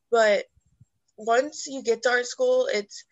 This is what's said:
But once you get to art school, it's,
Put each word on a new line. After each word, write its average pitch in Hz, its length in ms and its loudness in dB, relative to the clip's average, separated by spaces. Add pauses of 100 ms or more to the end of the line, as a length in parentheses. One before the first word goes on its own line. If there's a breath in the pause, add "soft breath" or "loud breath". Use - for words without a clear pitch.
(120)
But 214 340 2 (720)
once 240 500 -2
you 269 160 -12
get 220 200 -2
to 254 80 0
art 247 160 0
school, 254 440 0
it's, - 400 -6